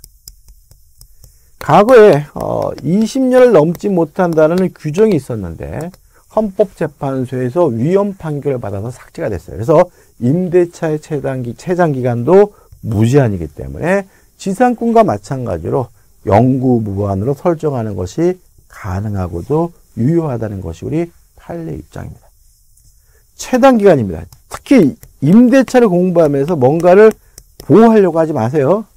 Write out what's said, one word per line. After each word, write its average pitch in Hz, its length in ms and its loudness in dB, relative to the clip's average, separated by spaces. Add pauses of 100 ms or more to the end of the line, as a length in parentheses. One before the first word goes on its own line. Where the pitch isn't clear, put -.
(1600)
과거에, 196 760 6
어, 110 340 -6 (140)
이십 214 400 -2
년을 254 280 4
넘지 170 380 0
못한다는 170 840 0
규정이 190 420 -2
있었는데 98 760 -8 (460)
헌법재판소에서 143 1300 -4
위헌 175 520 -2
판결을 143 420 -6
받아서 104 320 -10
삭제가 - 380 -12
됐어요. 85 260 -10
그래서 151 300 2 (340)
임대차의 165 840 -2
최단기-, 131 540 -8
최장기간도 160 1000 0 (280)
무제한이기 110 680 0
때문에 151 600 -6 (300)
지상권과 233 680 0
마찬가지로 113 840 -6 (400)
영구 123 560 2
무한으로 101 500 -4
설정하는 139 640 -4
것이 165 440 -4 (280)
가능하고도 95 1040 -6 (260)
유효하다는 117 640 -4
것이 82 240 -12
우리 165 260 -6 (240)
판례 165 380 -14
입장입니다. - 540 -16 (1080)
최단기간입니다. 190 920 2 (240)
특히 - 460 2 (260)
임대차를 240 680 4
공부하면서 170 680 0
뭔가를 175 540 4 (480)
보호하려고 196 600 4
하지 160 140 0
마세요. 147 520 0 (120)